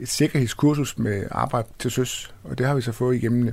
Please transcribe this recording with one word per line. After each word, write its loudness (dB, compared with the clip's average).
et -10
sikkerhedskursus 2
med 0
arbejde 0
til -2
søs, -4
og -8
det 2
har 2
vi 2
så -4
fået 2
igennem 2